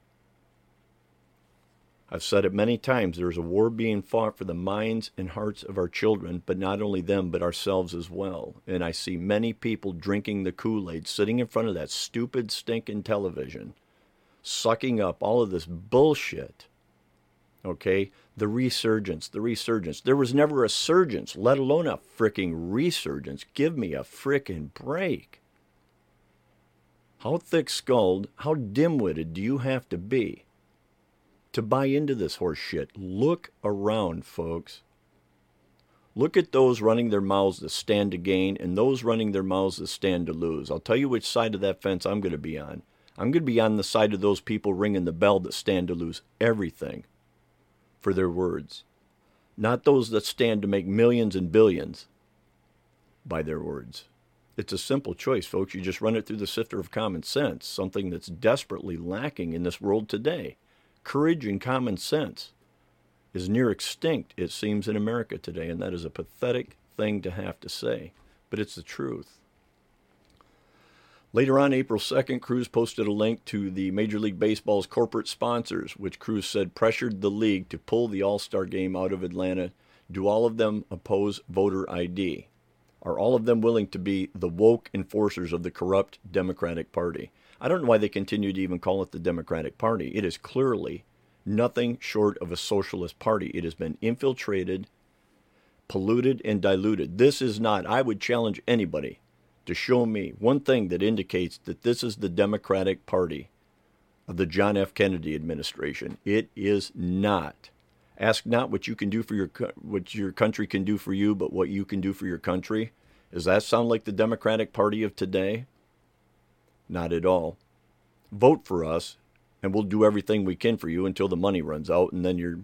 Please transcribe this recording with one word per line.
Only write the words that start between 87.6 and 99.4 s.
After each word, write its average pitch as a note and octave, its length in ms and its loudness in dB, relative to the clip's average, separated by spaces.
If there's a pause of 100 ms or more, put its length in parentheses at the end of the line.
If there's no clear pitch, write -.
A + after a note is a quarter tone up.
don't F3 140 2
know B2 80 2
why A2+ 80 10
they G#2 120 4
continue G2 440 -2
to F#2+ 80 -2
even F2+ 180 -2
call F#2+ 240 0
it - 80 -6
the F2 80 -10
Democratic E2 580 -4
Party. A2 380 0
It G#2 80 0
is E2+ 140 -4
clearly G#2+ 680 -2 (420)
nothing A#2+ 540 0
short G#2 380 0
of F2 140 -8
a F2 60 -6
socialist F#2+ 640 -4
party. G#2+ 280 0
It E2+ 160 -6
has D#2+ 120 -6
been D#2 260 -6
infiltrated, G2+ 840 -2 (1000)
polluted, A#2 560 2
and G#2+ 180 0
diluted. F#2+ 560 2
This C3+ 240 6
is A2 180 -2
not, G#2 260 2
I A2+ 160 2
would A2 180 0
challenge A#2 480 0
anybody D#2+ 520 0 (480)